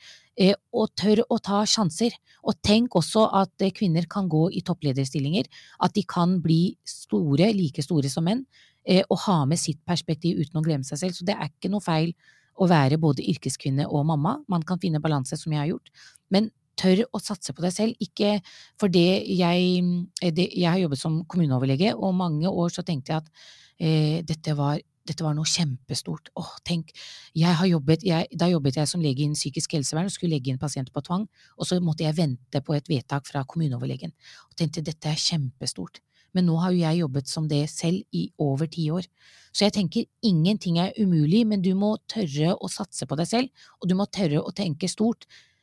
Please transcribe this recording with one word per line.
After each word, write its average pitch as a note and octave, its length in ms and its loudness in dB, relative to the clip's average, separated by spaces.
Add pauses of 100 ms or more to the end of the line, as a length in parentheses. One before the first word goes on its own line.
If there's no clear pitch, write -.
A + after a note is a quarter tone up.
(360)
eh, F#3+ 160 6 (200)
og A3 220 0
tør G#3+ 360 4
å A#3 100 2
ta G3+ 240 0
sjanser. G#3+ 480 0 (320)
Og - 180 0
tenk A3+ 320 4
også G3 280 2 (100)
at, G3 180 2 (120)
eh, G3 100 2
kvinner E3 340 0
kan G3 220 -4
gå D#3+ 240 2
i - 80 -4
topplederstillinger, C#3+ 840 -2 (340)
at F#3 140 0
de G#3 100 0
kan F3+ 380 2
bli E3 420 2
store, E3+ 680 0
like F3+ 280 -2
store C#3 300 0
som E3+ 160 -2
menn, B3 160 -2 (420)
eh, F#3+ 220 4
og F3 160 0
ha F#3 220 2
med D#3 120 0
sitt - 280 -4
perspektiv E3+ 520 -2
uten D#3 220 -2
å - 20 -2
glemme D3+ 220 0
seg D3 160 -8
selv. F3+ 160 -4
Så F3+ 80 -12
det G3+ 100 0
er D3 140 -6
ikke - 240 -8
noe G#3 80 -2
feil E3 320 0 (460)
å F#3 100 4
være D3+ 320 6
både D3 240 2
yrkeskvinne C#3 640 -2
og D3 180 0
mamma. D#3+ 300 0 (120)
Man F3 140 0
kan F3 160 -4
finne D#3+ 220 -2
balanse, D3+ 400 -2
som D#3+ 120 -6
jeg D3+ 60 0
har D3 140 -2
gjort. - 160 -10 (420)
Men G#3+ 200 2 (260)
tør F#3 380 4
å G3+ 60 -2
satse - 360 -10
på - 80 -6
deg F#3 80 0
selv. A3 260 -2
Ikke G3+ 440 0 (360)
for G3+ 140 2
det F#3 340 4
jeg, F3+ 540 2 (400)
eh, F3+ 100 0
det, E3+ 220 0
jeg F3 160 0
har F3 100 2
jobbet D3+ 220 0
som D#3+ 240 -2
kommuneoverlege, C#3 720 2
og F#3+ 180 0
mange E3 300 0
år F3 260 0
så F3 140 -10
tenkte D#3 300 -4
jeg - 20 0
at, D#3 140 -6 (500)
eh, D#3+ 420 2
dette D#3 340 -4
var, C#3+ 220 0 (280)
dette E3 160 -6
var D3+ 120 0
noe D#3 120 -2
kjempestort. - 920 -4
Åh, E3 120 -10 (160)
tenk, E3 260 -4 (440)
jeg E3+ 200 4
har E3+ 120 2
jobbet, D#3+ 380 2
jeg, E3+ 220 2 (100)
da E3+ 140 2
jobbet C#3+ 260 2
jeg D3+ 120 0
som F3+ 120 -2
lege C#3+ 220 0
innen D3 160 0
psykisk - 340 -6
helsevern, D3+ 340 -2
og G3 80 -6
skulle E3+ 200 -2
legge C3+ 160 -2
inn C3 80 -2
pasienter C3+ 340 -6
på C#3 100 -6
tvang, G3 260 -4 (300)
og F3 100 -4
så F#3 120 0
måtte D#3+ 240 -2
jeg D#3 120 0
vente D3 440 -2
på D3+ 160 -4
et C#3+ 120 -4
vedtak C#3 380 -2
fra C#3 180 -6
kommuneoverlegen. C3+ 680 -4 (380)
Og - 60 -18
tenkte, D#3+ 260 -4
dette D#3 240 -8
er D3+ 80 -2
kjempestort. - 840 -6 (340)
Men F#3 120 4
nå E3 140 4
har F3+ 120 0
jo F3+ 100 2
jeg D#3+ 160 2
jobbet C3+ 300 -2
som D#3+ 200 -4
det D3 220 2
selv F#3 320 -2 (100)
i E3+ 140 -2 (120)
over D3 280 0
ti D#3 240 -4
år. F3 160 -4 (480)
Så - 100 2
jeg G#3 80 4
tenker, G#3 320 -2 (180)
ingenting F3+ 560 2
er F#3 200 0
umulig, F#3 480 4
men G#3 160 0
du F#3 120 2
må G#3 200 0 (140)
tørre D#3 520 0
å - 80 -8
satse - 380 -8
på C#3 100 -4
deg E3+ 100 -2
selv, B3 220 0 (320)
og - 80 -4
du F3+ 60 4
må G3 160 2
tørre D#3 340 0
å - 80 -10
tenke F3+ 380 -4
stort. - 340 -2 (380)